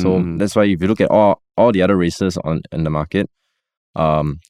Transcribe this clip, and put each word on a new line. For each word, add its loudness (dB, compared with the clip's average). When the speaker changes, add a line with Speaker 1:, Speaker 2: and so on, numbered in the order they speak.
Speaker 1:
So 0
Speaker 2:
mm. -4
Speaker 1:
that's -4
why 2
if -2
you 0
look 0
at 0
all, 2
all 4
the 0
other 2
races -2
on, -4
in -4
the -2
market, -4
um, 0